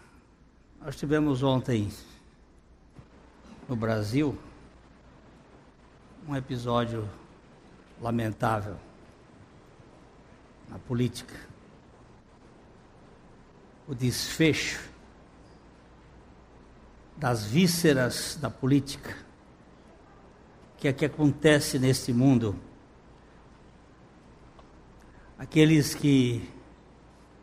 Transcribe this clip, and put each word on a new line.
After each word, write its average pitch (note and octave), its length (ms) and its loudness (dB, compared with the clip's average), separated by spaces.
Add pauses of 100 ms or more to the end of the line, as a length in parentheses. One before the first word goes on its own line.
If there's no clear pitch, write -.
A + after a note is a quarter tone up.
(800)
Nós D3 160 -12
tivemos D3 480 0
ontem, B2+ 440 0 (1800)
no B2+ 80 -4
Brasil, A2 600 -2 (1900)
um C#3+ 80 -8
episódio A#2+ 760 -2 (960)
lamentável A2 760 -2 (1900)
na G2 120 -16
política. A#2+ 560 -4 (2500)
O D3 80 -10
desfecho - 960 -2 (2250)
das B2 280 -2
vísceras C#3 960 0
da B2 100 -4
política, - 680 -2 (1600)
que D3 100 -2
é C3+ 60 0
que D#3+ 100 -4
acontece D3 760 2
neste C3 320 0
mundo. A#2+ 480 4 (2750)
Aqueles D#3 560 4
que B2 540 2 (960)